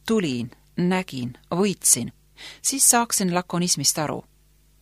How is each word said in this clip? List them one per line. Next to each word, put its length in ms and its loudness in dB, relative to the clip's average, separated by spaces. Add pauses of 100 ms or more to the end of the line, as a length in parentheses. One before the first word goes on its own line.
"Tulin, 460 0 (260)
nägin, 560 -2 (180)
võitsin," 600 0 (500)
siis 280 2
saaksin 460 2
lakonismist 640 0
aru. 240 -4 (580)